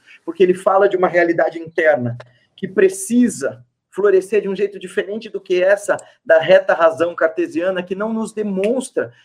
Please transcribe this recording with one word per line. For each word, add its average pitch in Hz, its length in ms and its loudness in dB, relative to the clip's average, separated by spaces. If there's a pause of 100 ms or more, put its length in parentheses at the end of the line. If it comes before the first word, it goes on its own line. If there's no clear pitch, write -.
(240)
Porque - 180 -4
ele 180 120 4
fala 196 340 2
de 190 80 0
uma 180 120 2
realidade 165 500 0
interna 151 580 0 (400)
que 196 100 -8
precisa 190 960 0 (260)
florescer 190 500 0
de 185 80 -4
um 196 80 -4
jeito 202 220 -4
diferente 196 500 -8
do 202 120 -12
que 180 220 -2
essa 196 340 0 (280)
da 160 140 6
reta 190 340 4
razão 165 420 2
cartesiana, 170 680 -2
que 185 120 -10
não 214 200 -6
nos 220 180 -6
demonstra 202 800 -4 (120)